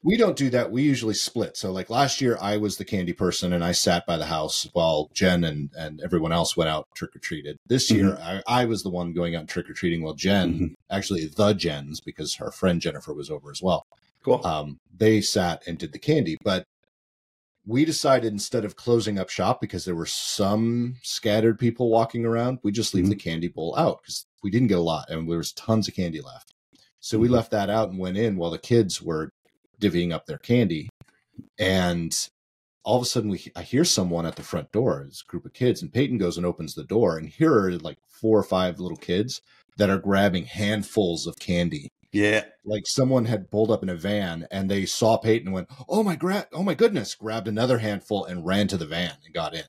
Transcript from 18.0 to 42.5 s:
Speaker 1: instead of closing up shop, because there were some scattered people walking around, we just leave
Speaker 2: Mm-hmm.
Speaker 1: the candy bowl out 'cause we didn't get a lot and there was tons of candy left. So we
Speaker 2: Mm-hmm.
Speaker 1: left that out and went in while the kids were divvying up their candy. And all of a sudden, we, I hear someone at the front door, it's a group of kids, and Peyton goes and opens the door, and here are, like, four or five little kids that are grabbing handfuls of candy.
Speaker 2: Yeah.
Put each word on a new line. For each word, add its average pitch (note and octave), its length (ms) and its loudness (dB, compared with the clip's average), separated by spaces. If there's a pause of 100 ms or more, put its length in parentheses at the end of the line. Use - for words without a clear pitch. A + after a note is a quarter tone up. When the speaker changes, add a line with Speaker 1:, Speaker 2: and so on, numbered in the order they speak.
Speaker 1:
instead G#2 340 -4
of F#2+ 100 -8
closing A2 440 2
up F#2 100 -4
shop, G2 300 0
because F#2 240 -6
there F2+ 120 -4
were E2 100 -4
some A#2 1000 0
scattered A2 560 2
people A#2+ 300 0
walking A2+ 340 2
around, A#2+ 400 -2
we G#2 80 0
just G#2+ 220 -2
leave F#2 120 2
Speaker 2:
Mm-hmm. G2+ 40 4
Speaker 1:
the G#2 80 2
candy E2 300 -6
bowl E2 300 -6
out C#3 260 0
'cause - 220 -12 (180)
we G2+ 80 -2
didn't A#2+ 180 4
get F#2+ 80 4
a F2 40 2
lot E2 280 -2
and D#2+ 200 -6
there E2+ 100 -2
was D#2+ 140 -6
tons A2 340 0
of - 80 -10
candy E2 260 -6
left. - 320 -20 (460)
So - 180 -4
we A2+ 100 4
Speaker 2:
Mm-hmm. B2 60 4
Speaker 1:
left A2+ 180 2
that G2+ 200 0
out G#2+ 180 2
and F#2+ 100 -8
went F#2 180 -2
in G#2+ 200 0
while E2+ 140 -2
the E2 80 -8
kids A2+ 420 2
were D#2 300 -4 (500)
divvying F2 300 2
up D#2+ 140 -6
their D2 140 -10
candy. F#2+ 500 2 (680)
And F2+ 520 2 (720)
all G#2+ 140 2
of B2 60 2
a - 20 -4
sudden, A2 240 -2
we, - 260 -6
I F2 60 -12
hear B2+ 220 2
someone F2 420 0
at E2 120 -6
the - 60 -16
front - 280 -8
door, G2+ 360 0
it's - 140 -20
a - 80 -20
group - 160 -10
of - 80 -18
kids, B2+ 280 0
and E2 120 -12
Peyton B2+ 240 2
goes F2 200 -2
and F2 80 -4
opens E2 280 -4
the D2+ 100 -12
door, F#2+ 340 2
and D#2 120 -10
here D#3+ 240 4
are, F#2+ 240 4
like, D#2+ 200 -10 (100)
four A2 320 2
or F#2+ 40 0
five F#2 360 0
little E2+ 180 -8
kids G2+ 440 -2 (360)
that G2+ 120 4
are G2 100 2
grabbing G2 460 2
handfuls G2+ 840 -2
of E2 100 -10
candy. E2+ 520 -2 (240)
Speaker 2:
Yeah. G#2 320 2 (200)